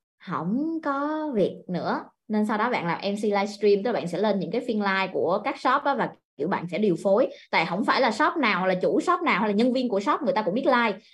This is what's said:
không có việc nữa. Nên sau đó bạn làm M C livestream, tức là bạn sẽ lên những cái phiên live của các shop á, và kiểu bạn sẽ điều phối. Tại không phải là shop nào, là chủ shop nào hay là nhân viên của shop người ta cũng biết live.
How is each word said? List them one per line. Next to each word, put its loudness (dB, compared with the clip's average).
không -4
có -4
việc 0
nữa. -4
Nên 0
sau -2
đó 0
bạn -2
làm -2
M -4
C -6
livestream, 2
tức -2
là 0
bạn -2
sẽ -6
lên 0
những -6
cái -2
phiên -2
live 0
của 0
các -4
shop 2
á, 2
và -2
kiểu -4
bạn -2
sẽ -4
điều 2
phối. 4
Tại 2
không -2
phải 2
là 4
shop 2
nào, 2
là 2
chủ 2
shop 2
nào 2
hay 2
là 0
nhân 4
viên 0
của 0
shop 0
người 0
ta 0
cũng -2
biết -2
live. 2